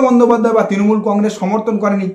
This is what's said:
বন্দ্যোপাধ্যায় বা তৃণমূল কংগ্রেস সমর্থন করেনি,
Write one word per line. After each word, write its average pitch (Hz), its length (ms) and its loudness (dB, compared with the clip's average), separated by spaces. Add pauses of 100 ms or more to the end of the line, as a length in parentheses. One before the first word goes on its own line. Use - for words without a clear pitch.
বন্দ্যোপাধ্যায় 233 520 2
বা 214 120 2
তৃণমূল 208 300 0 (100)
কংগ্রেস 208 320 0
সমর্থন 214 420 -2
করেনি, 196 320 -2